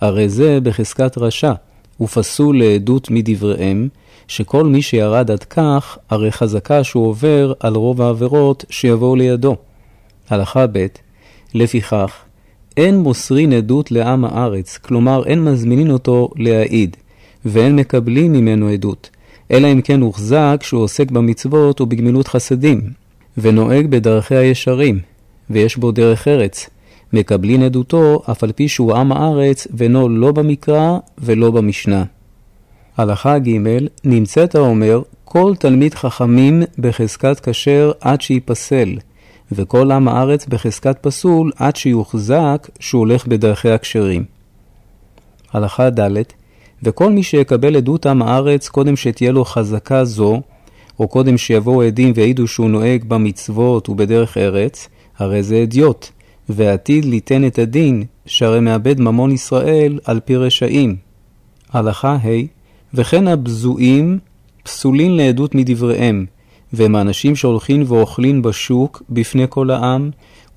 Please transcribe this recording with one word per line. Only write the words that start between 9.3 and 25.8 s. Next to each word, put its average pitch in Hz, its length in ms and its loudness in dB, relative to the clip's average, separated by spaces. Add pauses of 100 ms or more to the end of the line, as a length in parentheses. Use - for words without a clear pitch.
הלכה 110 420 0
ב', 98 140 -2 (680)
לפיכך, 107 580 -2 (680)
אין 190 200 4
מוסרין 143 540 0
עדות 123 380 0
לעם 120 340 0
הארץ, 107 540 -6
כלומר 127 480 0
אין 160 180 0
מזמינין 135 460 2
אותו 123 460 0
להעיד, 110 600 0 (480)
ואין 117 320 2
מקבלים 131 560 0
ממנו 110 360 2
עדות, 104 420 -6 (400)
אלא 139 220 4
אם 131 80 4
כן 139 200 0
הוחזק 131 640 0
שהוא 120 200 -2
עוסק 131 280 -2
במצוות 131 680 0
ובגמילות 120 480 0
חסדים, 127 520 0 (580)
ונוהג 113 480 2
בדרכי 113 480 0
הישרים, 127 640 2 (520)
ויש 107 260 2
בו 120 160 0